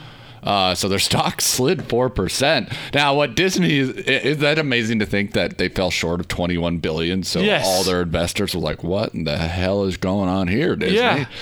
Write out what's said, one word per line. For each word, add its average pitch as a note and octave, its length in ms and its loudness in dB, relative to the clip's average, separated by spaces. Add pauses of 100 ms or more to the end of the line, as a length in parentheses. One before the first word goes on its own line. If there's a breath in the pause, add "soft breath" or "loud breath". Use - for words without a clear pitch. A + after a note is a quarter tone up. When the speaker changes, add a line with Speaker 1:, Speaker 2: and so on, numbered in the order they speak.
(420 loud breath)
Speaker 1:
uh, F#2+ 320 2
so G2+ 140 -2
their G2 100 2
stock - 420 0
slid C3+ 480 0
four B2 220 2
percent. B2 640 0 (220 loud breath)
Now, C#3+ 200 4
what C#3+ 220 2
Disney F3 420 2
is, C3 120 2
i-, - 20 -4 (180)
is C3+ 280 2
that D3 200 2
amazing A#2+ 420 2
to G2+ 60 0
think G2+ 280 0
that F#2 240 0
they F2+ 100 2
fell F2+ 220 0
short E2+ 300 -2
of E2+ 80 -6
twenty-one F2 500 -2
billion? E2+ 440 -2
So F2 180 -2
Speaker 2:
Yes. F#3 260 2
Speaker 1:
all F#2+ 180 2
their F2+ 180 2
investors F2 540 -2
were E2 40 -2
like, D2+ 220 -4
"What F#2+ 320 -2
in E2+ 100 -4
the D2 120 -2
hell F2+ 480 0
is F#2 120 -2
going F#2+ 320 0
on F#2 200 0
here, B2 260 0
Disney?" F#3 220 0
Speaker 2:
Yeah, F#3 300 2 (160)